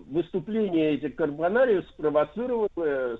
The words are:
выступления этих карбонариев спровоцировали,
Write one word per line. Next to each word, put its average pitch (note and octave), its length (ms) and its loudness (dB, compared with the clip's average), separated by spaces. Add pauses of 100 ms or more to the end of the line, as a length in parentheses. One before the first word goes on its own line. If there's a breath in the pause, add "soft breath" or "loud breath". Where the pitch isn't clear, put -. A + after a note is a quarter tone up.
выступления E3+ 840 0
этих C#3+ 240 -4
карбонариев F3 760 2
спровоцировали, D3+ 1300 0